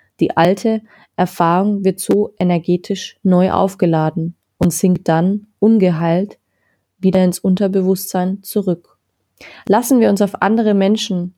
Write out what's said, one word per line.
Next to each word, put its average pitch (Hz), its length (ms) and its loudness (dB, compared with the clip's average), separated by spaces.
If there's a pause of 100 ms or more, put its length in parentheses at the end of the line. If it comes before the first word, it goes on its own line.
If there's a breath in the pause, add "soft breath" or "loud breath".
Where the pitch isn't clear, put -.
(200)
Die 175 160 0
alte 202 460 0 (340 soft breath)
Erfahrung 185 680 0
wird 190 140 -2
so 202 400 -2
energetisch 175 840 -2
neu 185 280 2
aufgeladen 165 840 -2 (220)
und 175 160 0
sinkt 180 340 0
dann 180 400 0 (120)
ungeheilt 180 800 0 (600)
wieder 185 240 2
ins 180 160 0
Unterbewusstsein 190 1040 -2
zurück. 180 540 -6 (680 loud breath)
Lassen 240 340 2
wir 220 100 4
uns 202 120 0
auf 196 200 -2
andere 214 320 2
Menschen 196 640 -2